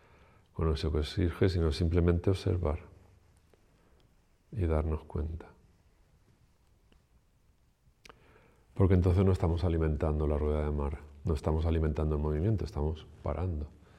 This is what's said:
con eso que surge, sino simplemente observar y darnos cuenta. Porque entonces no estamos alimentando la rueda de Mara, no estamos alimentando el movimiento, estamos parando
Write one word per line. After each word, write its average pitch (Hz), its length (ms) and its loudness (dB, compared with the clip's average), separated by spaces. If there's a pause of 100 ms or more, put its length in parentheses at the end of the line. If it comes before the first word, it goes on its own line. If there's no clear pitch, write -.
(540)
con 80 180 0
eso 76 220 -2
que 76 100 0
surge, 90 460 0
sino 82 240 0
simplemente 85 560 2
observar 87 500 -2 (1700)
y 98 140 -2
darnos 78 400 0
cuenta. 80 400 -8 (3250)
Porque 95 200 4
entonces 90 320 4
no 95 60 6
estamos 85 320 0
alimentando 78 640 0
la 73 100 0
rueda 76 260 0
de 73 80 -2
Mara, 73 280 -4 (260)
no 82 80 0
estamos 78 320 0
alimentando 78 500 0
el 73 60 -2
movimiento, 76 440 -2
estamos 76 400 -4 (180)
parando 78 440 -4 (320)